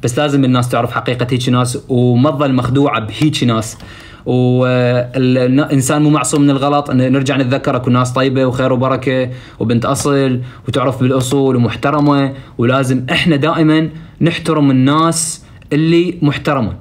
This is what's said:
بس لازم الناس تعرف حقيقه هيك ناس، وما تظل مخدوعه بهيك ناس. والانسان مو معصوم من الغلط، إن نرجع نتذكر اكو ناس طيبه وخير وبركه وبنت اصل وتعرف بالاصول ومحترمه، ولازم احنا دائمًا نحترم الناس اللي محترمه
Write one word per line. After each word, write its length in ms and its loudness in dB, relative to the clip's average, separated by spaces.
بس 160 -2
لازم 260 0
الناس 240 0
تعرف 220 -2
حقيقه 400 -4
هيك 180 -2
ناس، 300 0
وما 420 2
تظل 220 0
مخدوعه 460 0
بهيك 440 -2
ناس. 340 -2
والانسان 1800 0
مو 80 4
معصوم 320 0
من 80 4
الغلط، 400 0
إن 220 2
نرجع 260 0
نتذكر 380 0
اكو 140 -2
ناس 240 2
طيبه 320 0
وخير 280 0
وبركه 560 -2
وبنت 260 0
اصل 540 0
وتعرف 340 -2
بالاصول 540 2
ومحترمه، 800 0
ولازم 540 0
احنا 240 0
دائمًا 540 2
نحترم 500 0
الناس 760 0
اللي 480 0
محترمه 600 -2